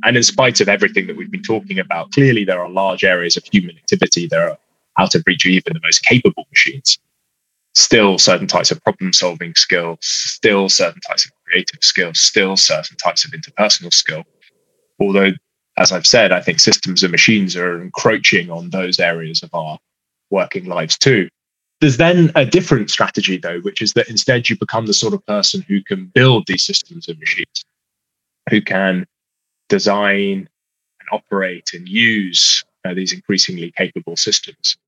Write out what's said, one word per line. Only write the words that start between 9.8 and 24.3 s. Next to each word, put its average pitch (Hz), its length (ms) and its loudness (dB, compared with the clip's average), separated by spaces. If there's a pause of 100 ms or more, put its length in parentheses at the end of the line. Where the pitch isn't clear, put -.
still - 680 0
certain 87 320 0
types - 240 -2
of - 60 -20 (120)
creative - 380 -2
skills, 85 380 0
still 98 360 2
certain - 420 0
types - 280 -2
of 78 60 -16
interpersonal 87 640 -2
skill. 78 300 -2 (760)
Although, 98 320 2 (460)
as 90 140 2
I've 90 160 -2
said, 107 240 6
I 90 100 0
think 85 180 -4
systems - 440 0
and 90 80 0
machines 92 440 2
are 87 260 -4
encroaching 95 680 0
on 85 200 -10
those 92 300 -2
areas 82 440 -2
of 82 100 -20
our 78 240 -6 (520)
working 92 360 -2
lives 85 320 -4
too. 110 300 4 (540)
There's 135 160 4
then 165 380 6
a 147 100 4
different 151 460 2
strategy, 98 460 -2
though, 87 240 -8
which 98 200 -6
is 107 120 -2
that 117 160 0
instead 120 400 0